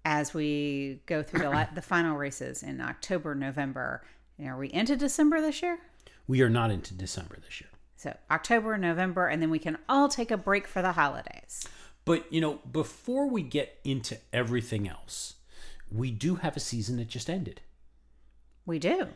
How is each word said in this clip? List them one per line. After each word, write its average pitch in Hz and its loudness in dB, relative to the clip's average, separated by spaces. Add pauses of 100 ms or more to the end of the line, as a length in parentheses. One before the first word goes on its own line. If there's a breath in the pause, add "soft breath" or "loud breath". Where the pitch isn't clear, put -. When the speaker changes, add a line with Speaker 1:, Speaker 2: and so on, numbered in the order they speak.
Speaker 1:
as 151 0
we 143 -2
go 156 0
through 170 0
the 151 2
la-, 147 2
Speaker 2:
<clears throat> - -10
Speaker 1:
the 170 -6
final 170 2
races 135 -6
in 135 -8
October, 147 -4
November. 135 -4 (320 soft breath)
And 143 -10
are 131 -6
we 135 -6
into 233 2
December 302 4
this 311 0
year? 349 0 (480 soft breath)
Speaker 2:
We 131 4
are 123 8
not 117 4
into 92 -4
December 92 -10
this - -16
year. - -20 (280)
Speaker 1:
So - -10 (140)
October, 220 4
November, 180 2
and 156 2
then 160 4
we 160 2
can 160 -4 (100)
all 277 8
take 247 -2
a 214 4
break 196 2
for - -2
the 180 2
holidays. - -2 (400 loud breath)
Speaker 2:
But, 165 4
you 160 2
know, 151 2 (120)
before 254 0
we 233 2
get 135 -2
into 135 -2 (140)
everything 113 0
else, - -10 (560 loud breath)
we 120 -2
do 147 0
have 170 -2
a - -4
season 117 -2
that 117 -4
just 113 -6
ended. 175 -4 (1040)
Speaker 1:
We 165 -2
do. 220 2